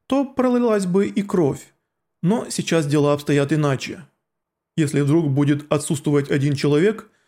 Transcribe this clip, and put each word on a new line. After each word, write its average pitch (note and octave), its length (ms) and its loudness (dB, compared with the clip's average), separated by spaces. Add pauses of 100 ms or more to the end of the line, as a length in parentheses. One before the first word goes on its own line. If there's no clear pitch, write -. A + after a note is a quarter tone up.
то C4+ 180 0
пролилась B3 600 0
бы G3 220 0
и G3+ 140 -4
кровь. E3+ 520 -2 (480)
Но G#3+ 280 0
сейчас E3 380 -2
дела D3 260 2
обстоят C#3+ 400 0
иначе. C3+ 520 -4 (680)
Если C#3+ 240 0
вдруг D3 300 2
будет C#3+ 420 0
отсутствовать C#3+ 580 0
один C#3+ 260 0
человек, D3+ 540 0 (180)